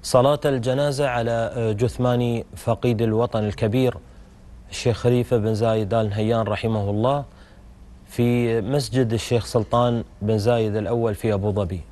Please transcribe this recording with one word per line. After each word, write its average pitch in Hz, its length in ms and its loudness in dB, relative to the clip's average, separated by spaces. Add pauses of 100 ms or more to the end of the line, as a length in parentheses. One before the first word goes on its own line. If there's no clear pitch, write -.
صلاة 139 420 4
الجنازة 139 600 0
على، 120 240 -2
آه، 117 400 -2
جثمان 120 720 0 (120)
فقيد 117 460 -2
الوطن 113 420 0
الكبير 113 540 0 (760)
الشيخ - 260 0
خليفة 123 400 2
بن 107 180 0
زايد 110 380 0
آل 110 160 2
نهيان 110 320 0
رحمه 107 480 -2
الله 127 360 0 (800)
في 120 560 0
مسجد 120 520 0
الشيخ 117 320 0
سلطان 120 580 0 (180)
بن 107 160 2
زايد 110 380 2
الأول 110 400 0
في 110 180 -2
أبو 101 180 0
ظبي 92 300 -2 (100)